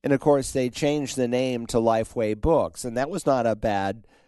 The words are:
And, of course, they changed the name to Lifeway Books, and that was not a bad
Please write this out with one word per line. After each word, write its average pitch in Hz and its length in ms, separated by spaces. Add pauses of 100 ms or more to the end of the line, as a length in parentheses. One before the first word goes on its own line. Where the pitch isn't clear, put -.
And, 143 100
of 135 80
course, 143 320
they 127 160
changed 143 480
the 127 120
name 123 400
to 123 100
Lifeway 113 600
Books, 127 460
and 117 120
that 135 120
was 180 160
not 127 220
a 107 100
bad 101 500 (220)